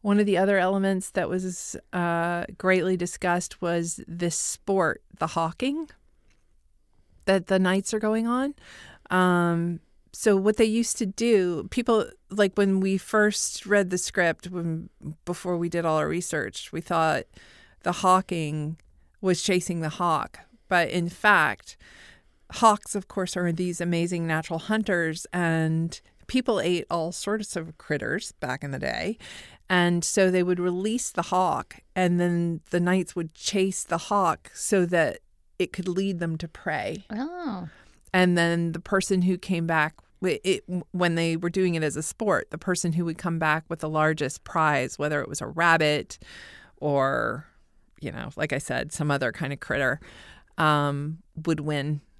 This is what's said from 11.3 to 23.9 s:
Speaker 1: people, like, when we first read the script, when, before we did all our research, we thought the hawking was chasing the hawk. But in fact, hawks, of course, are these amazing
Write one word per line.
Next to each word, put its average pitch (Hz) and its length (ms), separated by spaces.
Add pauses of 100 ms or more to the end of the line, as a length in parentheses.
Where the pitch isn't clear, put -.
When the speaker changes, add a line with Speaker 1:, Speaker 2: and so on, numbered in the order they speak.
Speaker 1:
people, 226 340 (240)
like, 196 260
when 196 260
we 190 160
first - 680
read 196 260
the 175 60
script, 175 540
when, 165 380 (340)
before 180 320
we 170 140
did 170 160
all 156 120
our 151 120
research, 160 640
we 175 80
thought 160 420 (600)
the 180 100
hawking 160 840 (440)
was 185 200
chasing 180 380
the 156 100
hawk. 160 500 (280)
But 175 220
in 175 180
fact, 175 680 (760)
hawks, - 420
of 196 140
course, 185 300
are 175 160
these 175 260
amazing 170 480